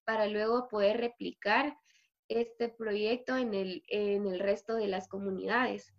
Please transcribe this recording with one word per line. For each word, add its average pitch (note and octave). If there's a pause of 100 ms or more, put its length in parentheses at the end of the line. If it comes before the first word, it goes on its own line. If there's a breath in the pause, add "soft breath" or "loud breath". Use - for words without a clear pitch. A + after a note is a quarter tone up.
para G#3+
luego A3
poder G#3+
replicar A#3+ (520 soft breath)
este A#3
proyecto A3+
en A#3+
el, F#3+
en G3+
el F#3
resto G#3
de G#3+
las F#3+
comunidades G3